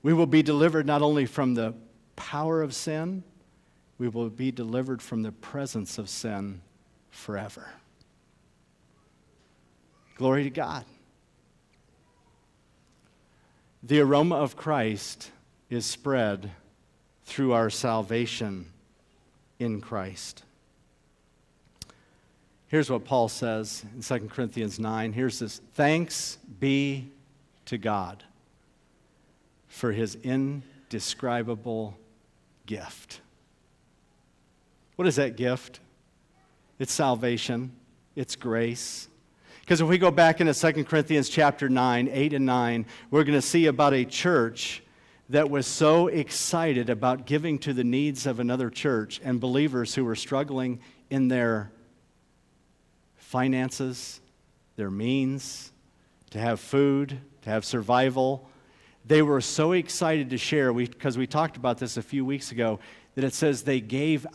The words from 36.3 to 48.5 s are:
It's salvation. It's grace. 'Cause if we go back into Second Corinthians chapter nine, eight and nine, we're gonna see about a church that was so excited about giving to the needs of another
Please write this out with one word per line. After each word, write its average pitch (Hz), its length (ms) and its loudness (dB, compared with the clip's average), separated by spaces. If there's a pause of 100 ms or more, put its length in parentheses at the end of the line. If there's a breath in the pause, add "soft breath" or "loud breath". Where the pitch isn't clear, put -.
It's 131 140 -4
salvation. 123 840 0 (400)
It's 135 200 -8
grace. 117 760 -4 (580 loud breath)
'Cause 165 140 4
if 160 60 2
we 180 100 4
go 175 140 6
back 160 280 6
into 160 140 4
Second 156 320 2
Corinthians 151 440 2
chapter 143 380 2
nine, 127 420 4
eight 139 240 0
and 135 120 0
nine, 120 400 2 (260 loud breath)
we're 151 120 6
gonna 147 180 4
see 165 240 4
about 143 280 4
a 127 120 2
church 127 760 0 (480 soft breath)
that 143 200 4
was 143 180 -2
so 165 400 6
excited 151 840 0
about 127 360 0
giving 151 340 0
to 143 140 -4
the 123 100 0
needs 131 420 0
of 123 140 -2
another 123 300 0